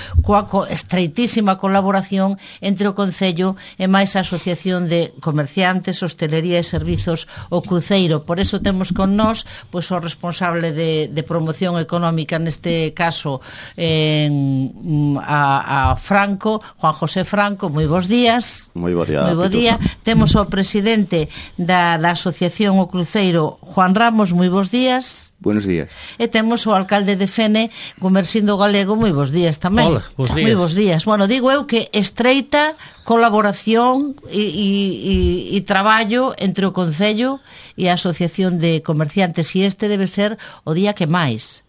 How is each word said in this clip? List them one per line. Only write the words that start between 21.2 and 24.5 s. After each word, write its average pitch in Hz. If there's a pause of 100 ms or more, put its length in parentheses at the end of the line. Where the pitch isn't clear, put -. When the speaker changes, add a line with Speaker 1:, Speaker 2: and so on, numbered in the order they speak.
Speaker 1:
da, 175
da 170
Asociación 190
O 175
Cruceiro, 180
Juan 185
Ramos, 214
moi 180